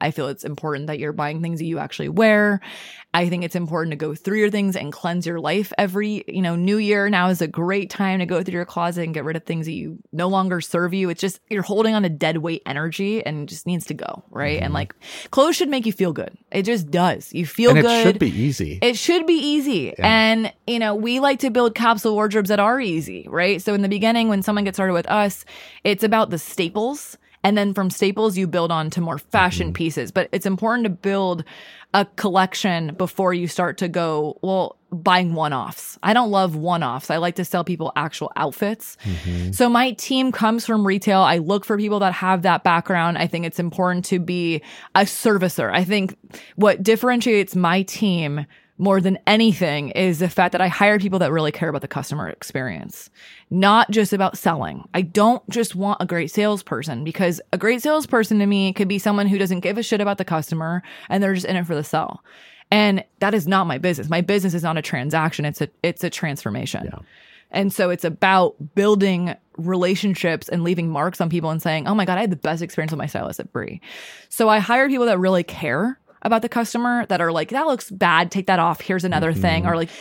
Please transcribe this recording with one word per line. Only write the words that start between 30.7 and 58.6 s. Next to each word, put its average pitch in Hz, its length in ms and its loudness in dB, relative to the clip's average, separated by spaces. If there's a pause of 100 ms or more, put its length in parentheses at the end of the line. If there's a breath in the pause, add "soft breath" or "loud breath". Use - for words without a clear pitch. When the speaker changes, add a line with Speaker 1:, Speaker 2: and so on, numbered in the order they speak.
Speaker 1:
to 214 60 0
build 185 540 -2 (500 loud breath)
a 196 120 2 (100)
collection 180 800 0
before 185 400 0
you 175 120 -2
start 175 300 -2
to 190 120 -2
go, 156 540 -2
well, 190 340 0 (140)
buying 180 440 0
one-offs. 147 680 -6
I 202 120 2
don't 240 160 2
love 190 260 2
one-offs. 151 540 -4
I 160 80 0
like 175 160 -2
to 180 100 -4
sell 175 200 -2
people 165 320 -4
actual 151 380 -4
outfits. 202 720 -4
Speaker 2:
Mm-hmm. 87 480 -4
Speaker 1:
So 98 160 4
my 240 240 2
team 262 400 -2
comes 226 320 0
from 214 220 2
retail. 196 340 2
I 170 180 4
look 185 280 0
for 214 100 0
people 208 220 0
that 190 160 2
have 185 280 0
that 175 220 2
background. 170 540 2
I 170 80 0
think 170 180 -4
it's 165 160 -6
important 180 460 -2
to 190 140 0
be 165 420 -2 (320 loud breath)
a 196 80 6
servicer. 185 680 0
I 151 140 2
think 190 320 0 (400 loud breath)
what 190 260 4
differentiates 220 720 2
my 180 280 2
team 160 640 -2 (320 soft breath)
more 196 220 4
than 185 160 2 (120)
anything 175 600 2
is 180 280 0
the 180 100 0
fact 180 240 2
that 175 80 -2
I 190 60 4
hire 202 320 4
people 190 220 0
that 156 100 2
really 156 220 0
care 160 160 -4
about 151 140 -4
the 143 60 -12
customer 139 400 -8
experience, - 800 -10 (380 loud breath)
not 202 440 4
just 214 200 2
about 190 240 0
selling. 123 560 -4
I 170 100 0
don't 208 480 2
just 233 260 -2
want 196 260 -2
a 180 40 -2
great 170 260 -4
salesperson, 156 720 -2
because 175 360 -2 (120)
a 185 60 -4
great 226 220 0
salesperson 247 600 2
to 202 60 2
me 196 260 2